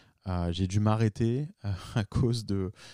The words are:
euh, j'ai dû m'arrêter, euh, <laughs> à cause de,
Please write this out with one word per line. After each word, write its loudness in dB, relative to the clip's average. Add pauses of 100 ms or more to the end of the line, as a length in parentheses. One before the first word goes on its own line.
(280)
euh, 0
j'ai 0
dû 0
m'arrêter, 2 (160)
euh, -4 (120)
<laughs> -14
à 2
cause 0
de, 0 (240)